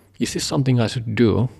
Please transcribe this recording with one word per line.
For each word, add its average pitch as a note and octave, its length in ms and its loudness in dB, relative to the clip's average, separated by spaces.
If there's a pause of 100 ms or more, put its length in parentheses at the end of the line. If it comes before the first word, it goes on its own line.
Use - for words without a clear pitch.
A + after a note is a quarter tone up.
(180)
is A#2+ 140 -4
this F3 120 -6
something C3+ 360 0
I A2+ 60 2
should A2+ 280 -6
do? G#2+ 340 2 (120)